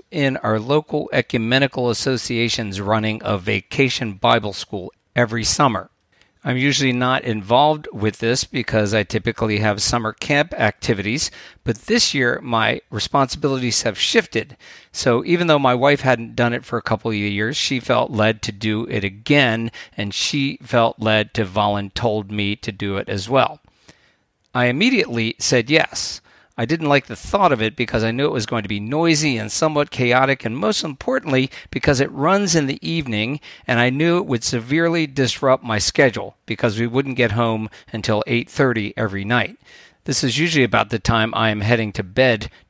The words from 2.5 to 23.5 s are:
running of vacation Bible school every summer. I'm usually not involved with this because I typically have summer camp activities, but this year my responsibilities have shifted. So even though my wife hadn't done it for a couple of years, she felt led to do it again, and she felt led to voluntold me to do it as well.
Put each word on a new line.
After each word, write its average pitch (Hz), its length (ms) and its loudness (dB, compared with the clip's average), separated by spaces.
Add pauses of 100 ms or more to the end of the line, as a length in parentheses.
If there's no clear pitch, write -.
running 107 400 0
of 101 220 -2
vacation 107 680 -2
Bible 107 400 2
school - 380 -10 (240)
every 117 280 0
summer. 113 480 0 (520)
I'm 127 120 -2
usually 131 380 2
not 127 320 0
involved 127 680 2
with 104 280 -4
this 117 260 0
because 107 480 -2
I 107 100 2
typically 107 560 -2
have 104 220 0
summer 110 320 -2
camp - 400 -2
activities, 104 760 -2 (360)
but 113 100 -2 (120)
this 226 260 2
year 127 280 0
my 113 380 0 (100)
responsibilities 131 920 0
have 104 180 -2
shifted. - 560 -2 (380)
So 123 320 2
even 175 220 2
though 151 120 4
my 127 160 4
wife 139 260 2
hadn't 117 360 0
done 120 160 2
it 123 100 -6
for - 140 -6
a 110 60 -6
couple 113 280 -2
of 104 60 -2
years, 104 400 -2
she 127 240 -2
felt 120 300 0
led 110 320 2
to 107 100 -6
do 110 320 -2
it 107 180 -4
again, 113 680 0 (260)
and 101 160 -4
she - 480 -2
felt 117 400 0
led 107 320 2
to 113 100 -2
voluntold 101 880 -2
me 104 260 -2
to - 140 -8
do 98 240 -4
it 98 140 -4
as 98 180 -6
well. 135 320 0 (920)